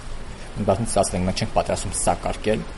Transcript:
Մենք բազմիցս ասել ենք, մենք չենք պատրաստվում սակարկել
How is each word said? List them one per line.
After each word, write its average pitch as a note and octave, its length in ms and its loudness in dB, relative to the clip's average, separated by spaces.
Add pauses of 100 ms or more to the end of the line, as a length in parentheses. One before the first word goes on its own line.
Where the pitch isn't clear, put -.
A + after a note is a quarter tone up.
(560)
Մենք G#2 140 -2
բազմիցս G2+ 320 2
ասել F#2 160 0
ենք, F2+ 80 2
մենք F#2 160 0
չենք F#2 180 0
պատրաստվում F#2 460 0
սակարկել F#2 540 0 (180)